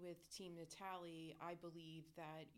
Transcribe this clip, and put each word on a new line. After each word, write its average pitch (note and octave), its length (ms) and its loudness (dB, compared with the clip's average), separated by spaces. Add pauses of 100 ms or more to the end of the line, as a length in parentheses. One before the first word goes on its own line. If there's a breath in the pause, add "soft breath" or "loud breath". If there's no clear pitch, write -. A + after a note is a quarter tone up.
with F3 180 2 (120)
Team F3+ 240 0
Natale, E3+ 880 2
I E3+ 140 4
believe E3 500 -2 (120)
that D#3 300 0 (120)